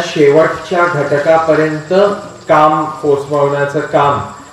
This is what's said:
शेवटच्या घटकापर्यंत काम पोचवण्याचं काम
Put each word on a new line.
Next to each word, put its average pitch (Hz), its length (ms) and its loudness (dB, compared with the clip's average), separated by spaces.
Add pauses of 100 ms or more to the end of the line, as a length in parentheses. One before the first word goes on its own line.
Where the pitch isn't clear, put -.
शेवटच्या 165 840 2
घटकापर्यंत 156 1040 0 (560)
काम 156 360 2
पोचवण्याचं 143 960 -2
काम 143 400 0 (320)